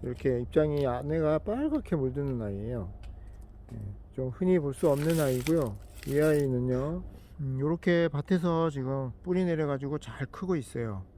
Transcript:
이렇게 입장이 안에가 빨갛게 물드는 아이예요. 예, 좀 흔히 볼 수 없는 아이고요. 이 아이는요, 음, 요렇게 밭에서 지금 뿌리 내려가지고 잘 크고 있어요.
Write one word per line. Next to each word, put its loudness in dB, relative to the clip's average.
이렇게 0
입장이 2
안에가 2
빨갛게 -2
물드는 -2
아이예요. -4
예, -8
좀 -2
흔히 4
볼 0
수 4
없는 2
아이고요. 2
이 2
아이는요, 2
음, -2
요렇게 2
밭에서 2
지금 -2
뿌리 2
내려가지고 0
잘 -8
크고 -2
있어요. -4